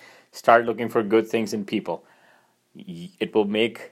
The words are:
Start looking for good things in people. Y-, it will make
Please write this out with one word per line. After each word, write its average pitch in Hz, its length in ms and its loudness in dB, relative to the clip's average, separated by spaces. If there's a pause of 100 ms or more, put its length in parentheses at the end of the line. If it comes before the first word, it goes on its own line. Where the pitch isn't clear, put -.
(320)
Start 117 340 4
looking 117 240 -4
for 117 120 0
good 107 260 2
things 110 260 -4
in 104 100 -4
people. 92 400 -6 (720)
Y-, 87 340 -14 (100)
it 107 140 -4
will 107 120 2
make 107 460 -2